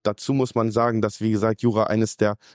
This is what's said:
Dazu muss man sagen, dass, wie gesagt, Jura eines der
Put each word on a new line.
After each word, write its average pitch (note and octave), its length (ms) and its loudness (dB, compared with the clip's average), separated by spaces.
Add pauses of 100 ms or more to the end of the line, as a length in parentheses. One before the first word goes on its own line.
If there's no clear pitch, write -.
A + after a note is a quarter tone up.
Dazu - 320 -4
muss C3 220 0
man A2+ 160 0
sagen, A2+ 320 2
dass, G#2 180 -2
wie A2 80 0
gesagt, G#2+ 320 0
Jura A2 220 2
eines A2 340 0
der G#2+ 200 0 (180)